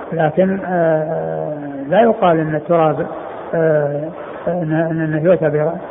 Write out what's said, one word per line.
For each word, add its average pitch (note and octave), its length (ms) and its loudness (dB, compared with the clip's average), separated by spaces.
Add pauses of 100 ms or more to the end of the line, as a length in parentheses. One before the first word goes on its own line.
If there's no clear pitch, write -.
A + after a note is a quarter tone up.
(120)
لكن، F3+ 540 2
آه، D#3+ 920 0 (300)
لا F3+ 120 4
يقال G3 400 4
أن D#3 140 -2
التراب، D#3 520 2 (480)
آه، D3+ 540 2 (400)
أن، F3 240 -2
أن، D#3+ 280 0
أنه D#3 280 0
يعتبر D#3 440 2 (180)